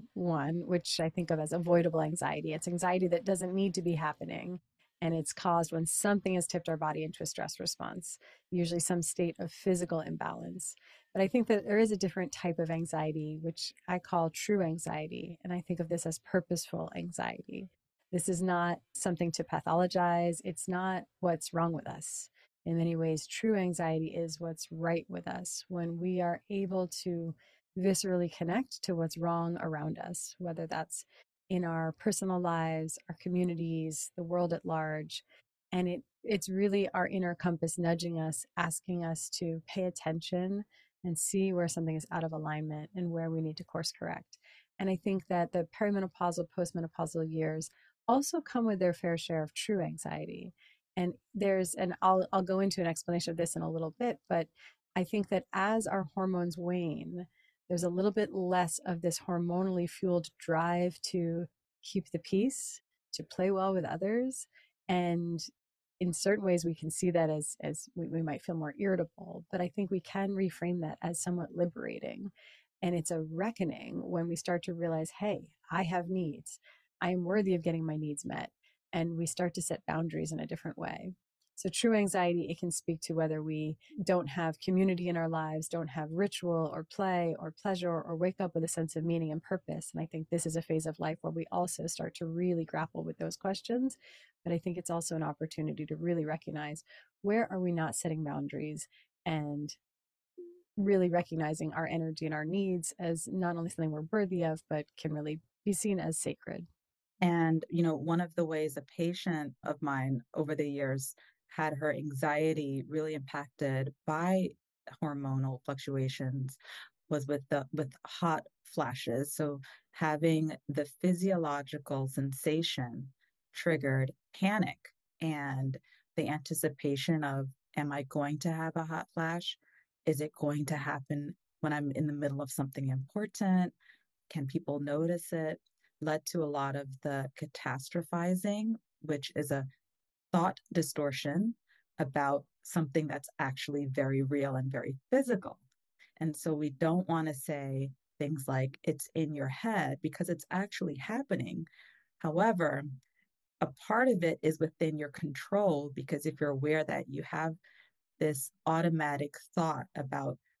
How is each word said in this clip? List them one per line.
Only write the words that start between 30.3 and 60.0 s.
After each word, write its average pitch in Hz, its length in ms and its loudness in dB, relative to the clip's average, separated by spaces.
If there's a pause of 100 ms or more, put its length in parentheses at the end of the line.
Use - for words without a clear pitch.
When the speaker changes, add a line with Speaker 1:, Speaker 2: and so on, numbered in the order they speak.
Speaker 1:
whether 165 300 -4
that's - 380 -6 (440)
in 180 140 2
our 165 340 0
personal 185 440 0
lives, 160 640 0
our 165 140 -8
communities, 165 960 0
the 175 60 -4
world 175 280 0
at 165 140 -2
large. 156 580 -4 (480)
And 180 160 2
it, 175 140 -2 (240)
it's 202 240 -2
really 196 440 4
our 180 140 2
inner 180 280 0
compass 170 420 0
nudging 170 420 2
us, 160 260 -2 (120)
asking 175 480 -2
us 165 300 -4
to 165 300 -4
pay 185 200 -2
attention 180 800 -2 (400)
and 165 120 -2
see 190 360 2
where 175 160 2
something 160 260 0
is 156 160 -4
out 165 140 -2
of 160 80 -4
alignment 156 600 -4
and 175 160 -2
where 165 200 -2
we 160 100 0
need 156 160 -2
to 180 60 -10
course - 340 -6
correct. - 400 -8 (400)
And 190 120 0
I 185 80 2
think 190 320 0
that 175 240 2
the 170 160 0 (100)
perimenopausal, 185 680 0 (100)
postmenopausal 165 760 -2
years 160 400 0 (380)
also 285 320 4
come 233 240 0
with 202 140 2
their 175 140 4
fair 170 240 0
share 160 240 0
of 156 120 -4
true 208 260 0
anxiety. 160 760 -6 (440)
And 180 160 2 (220)
there's, 190 400 2
and 180 260 0
I'll, 185 320 8
I'll 190 80 6
go 185 180 2
into 196 220 4
an 165 60 4
explanation 170 420 0
of 165 80 -2
this 170 180 0
in 165 60 -2
a 160 100 -2
little 160 280 -2
bit, 240 180 0 (100)
but 170 200 2 (480)
I 185 80 2
think 202 260 0
that 185 140 2 (100)
as 208 320 2
our 190 300 0
hormones 180 420 0
wane, 175 720 -2 (420)
there's 175 140 0
a 180 60 2
little 190 220 4
bit 208 220 0
less 180 520 2
of 170 160 -2
this 170 180 0
hormonally 175 680 0
fueled 175 420 0 (100)